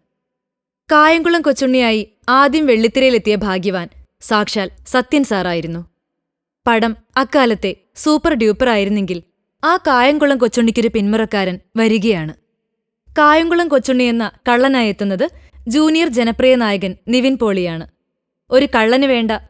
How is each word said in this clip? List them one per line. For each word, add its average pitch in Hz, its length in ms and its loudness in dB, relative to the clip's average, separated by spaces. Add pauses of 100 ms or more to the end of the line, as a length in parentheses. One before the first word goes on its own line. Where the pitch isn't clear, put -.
(920)
കായംകുളം 320 500 4
കൊച്ചുണ്ണിയായി 254 680 0 (200)
ആദ്യം 277 360 2
വെള്ളിത്തിരയിലെത്തിയ 226 680 2
ഭാഗ്യവാൻ 185 540 -4 (320)
സാക്ഷാൽ 208 480 -2 (180)
സത്യൻ 254 360 0
സാറായിരുന്നു. 170 680 -4 (800)
പടം 226 280 0 (220)
അക്കാലത്തെ 254 580 -2 (200)
സൂപ്പർ 311 380 0
ഡ്യൂപ്പർ 226 360 0
ആയിരുന്നെങ്കിൽ 196 540 -2 (400)
ആ 330 140 0
കായംകുളം 285 600 2
കൊച്ചുണ്ണിക്കൊരു 233 500 0
പിന്മുറക്കാരൻ 208 720 -2 (160)
വരികയാണ്. 214 580 0 (840)
കായംകുളം 330 500 2
കൊച്ചുണ്ണി 254 360 0
എന്ന 233 280 -2 (180)
കള്ളനായി 247 400 2
എത്തുന്നത് 202 400 -4 (380)
ജൂനിയർ 311 420 0
ജനപ്രിയ 240 460 2
നായകൻ 202 400 -2 (120)
നിവിൻ 247 300 0
പോളിയാണ്. 180 500 -4 (640)
ഒരു 277 260 2
കള്ളന് 233 300 2
വേണ്ട 233 260 0 (180)